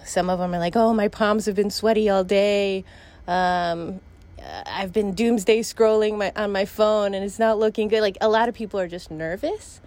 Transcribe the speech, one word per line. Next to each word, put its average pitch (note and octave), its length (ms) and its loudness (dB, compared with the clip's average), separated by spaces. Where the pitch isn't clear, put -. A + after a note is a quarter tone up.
some F3+ 240 -2
of F#3 80 0
them F3+ 160 -4
are F3 40 -2
like, F3 180 -2
"Oh, A3+ 180 4
my G#3+ 140 2
palms G#3+ 360 0
have G#3 100 -2
been G3+ 160 0
sweaty G#3+ 380 2
all G3 160 2
day. G3 600 2
Um, F3 760 0
I've F3+ 300 -6
been G3+ 180 0
doomsday A3+ 480 2
scrolling G#3+ 560 2
my, G3+ 180 -2
on G#3 180 -4
my G3 120 0
phone G#3+ 500 2
and F#3+ 80 -4
it's G3 160 -8
not A3 200 2
looking A3 300 0
good." A3 120 2
Like, G3+ 220 0
a A3 80 4
lot A3+ 180 2
of A#3+ 60 -6
people G3+ 260 -8
are F3+ 80 -4
just F3 220 -14
nervous. F3+ 760 -8